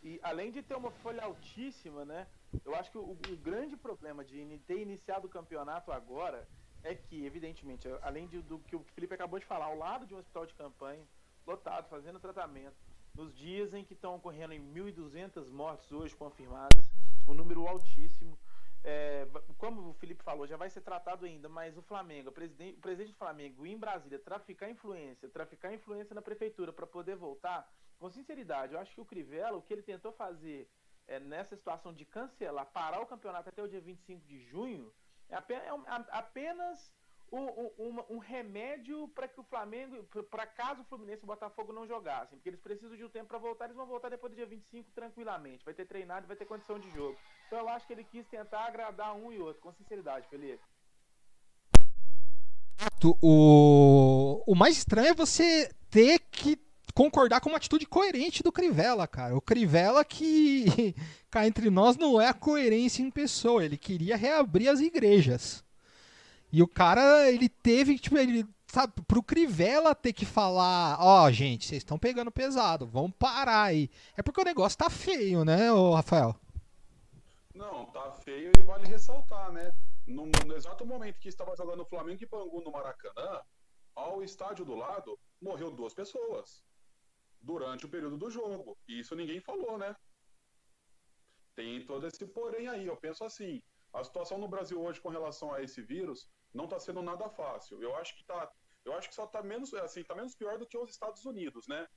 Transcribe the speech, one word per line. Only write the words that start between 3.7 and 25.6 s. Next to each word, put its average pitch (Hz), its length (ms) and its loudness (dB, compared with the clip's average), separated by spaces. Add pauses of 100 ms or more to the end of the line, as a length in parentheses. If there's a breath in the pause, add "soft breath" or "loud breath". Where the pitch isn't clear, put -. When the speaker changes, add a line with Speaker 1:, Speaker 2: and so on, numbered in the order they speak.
Speaker 1:
problema 151 480 -18
de 135 160 -20
ini-, 151 200 -20
ter 180 200 -14
iniciado 196 480 -16
o - 20 -20
campeonato 165 640 -18
agora 127 560 -16 (340)
é 165 140 -14
que, 156 300 -20
evidentemente, 143 640 -18
a-, 127 140 -16
além 147 220 -16
de, 175 160 -20
do 160 180 -20
que - 140 -20
o 160 120 -18 (100)
Felipe 185 200 -16
acabou 180 220 -14
de 196 80 -18
falar, 165 200 -12
ao 156 120 -12
lado 202 300 -14
de 196 80 -20
um - 20 -20
hospital 220 280 -18
de 165 80 -20
campanha, 143 520 -20 (400)
lotado, 170 440 -16
fazendo 160 320 -20
tratamento, 151 560 -20 (360)
nos 156 220 -20
dias 180 380 -14
em 202 100 -18
que 190 100 -20
tão 180 220 -16
ocorrendo 160 380 -20
em 151 60 -20
mil 147 280 -18
e 202 60 -18
duzentas 160 560 -20
mortes 143 420 -18
hoje 156 240 -16
confirmadas, 139 760 -4 (380)
um 143 60 2
número 165 340 -2
altíssimo. 165 720 0 (460)
É, 147 400 -8
va-, 139 180 -8 (140)
como 214 320 -12
o 160 60 -16
Felipe 165 280 -18
falou, 147 240 -14
já 151 80 -16
vai 175 140 -16
ser 190 100 -20
tratado 180 460 -16
ainda, 156 240 -20
mas 165 280 -20
o 175 40 -20
Flamengo, 165 480 -20
o - 20 -20
presiden-, 165 440 -20
o 156 40 -20
presidente 190 320 -16
do 202 60 -20
Flamengo 147 480 -20
em 202 120 -18
Brasília, 208 400 -16
traficar 196 520 -20
influência, 175 580 -20
traficar 156 460 -20